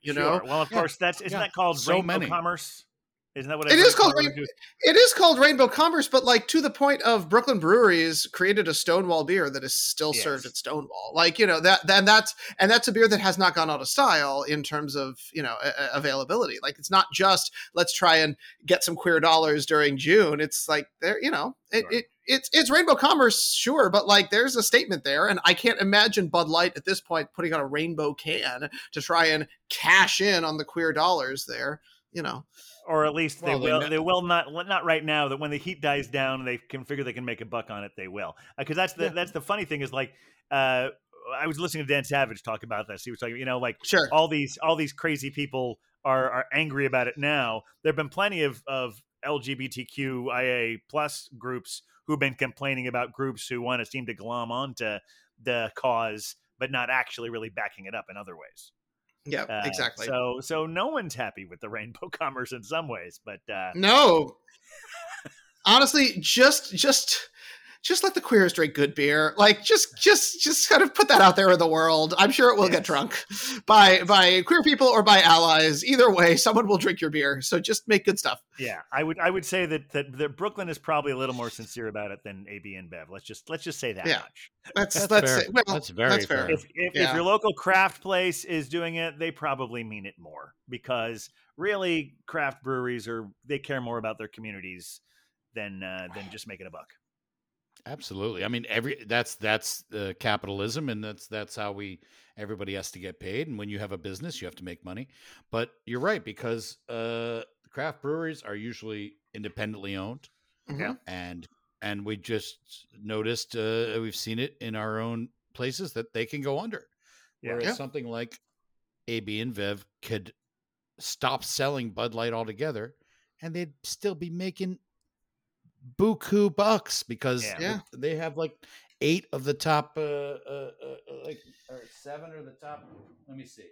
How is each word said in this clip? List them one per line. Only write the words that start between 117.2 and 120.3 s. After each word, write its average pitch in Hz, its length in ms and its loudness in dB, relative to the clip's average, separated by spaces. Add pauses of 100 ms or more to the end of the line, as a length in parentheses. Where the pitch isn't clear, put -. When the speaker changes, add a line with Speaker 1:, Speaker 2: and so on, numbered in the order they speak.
Speaker 2:
Yeah. 123 120 -10
Speaker 3:
Whereas 120 100 -6
Speaker 1:
Yeah. 202 100 -2
Speaker 3:
something 135 320 -10
like 117 320 -10 (720)
A 117 100 -4
B 107 240 -6
InBev 101 400 -6 (180)
could 107 320 -10 (680)